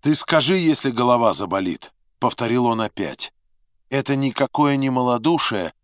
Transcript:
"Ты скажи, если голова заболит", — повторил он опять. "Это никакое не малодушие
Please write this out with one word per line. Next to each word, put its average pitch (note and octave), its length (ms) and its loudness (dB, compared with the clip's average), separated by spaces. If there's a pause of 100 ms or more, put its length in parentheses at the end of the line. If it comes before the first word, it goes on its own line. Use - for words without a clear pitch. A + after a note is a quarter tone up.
"Ты D3+ 80 4
скажи, D#3 400 2
если D#3 340 2
голова A#2+ 440 4
заболит", — F#2 580 -4 (280)
повторил A#2+ 480 0
он A2+ 120 -2
опять. G2 540 -6 (560)
"Это C#3 260 -2
никакое C#3 640 0
не C3+ 120 0
малодушие B2 840 0 (100)